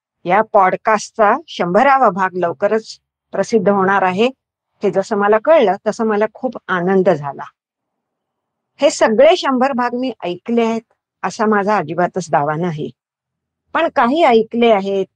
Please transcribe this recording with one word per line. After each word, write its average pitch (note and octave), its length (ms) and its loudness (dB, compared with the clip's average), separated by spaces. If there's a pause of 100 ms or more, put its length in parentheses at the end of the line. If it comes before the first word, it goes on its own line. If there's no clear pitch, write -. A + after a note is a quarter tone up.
(260)
या F#3 160 2
पॉडकास्टचा G#3+ 960 0 (100)
शंभरावा A#3+ 640 2
भाग F#3 240 -2
लवकरच F#3 680 -4 (320)
प्रसिद्ध G3 380 0
होणार G3 320 2
आहे, F#3+ 260 0 (560)
हे G3 80 0
जसं F#3+ 260 -4
मला G3+ 200 2
कळलं A3+ 380 2 (120)
तसं A3 180 -4
मला G#3+ 280 0
खूप B3 240 -8 (100)
आनंद F#3 420 0
झाला. D3 340 -4 (1400)
हे C#4+ 80 4
सगळे D4 480 4
शंभर C4+ 340 0
भाग A#3+ 220 -2
मी B3 180 -6 (120)
ऐकले G3+ 380 -4
आहेत A3+ 320 -4 (300)
असा F#3 220 -4
माझा G#3 320 0
अजिबातच E3+ 540 -4
दावा D3+ 240 0
नाही, D#3 360 -6 (840)
पण D#4+ 220 0
काही C4+ 280 2
ऐकले A#3 440 2
आहेत, G3 380 0 (100)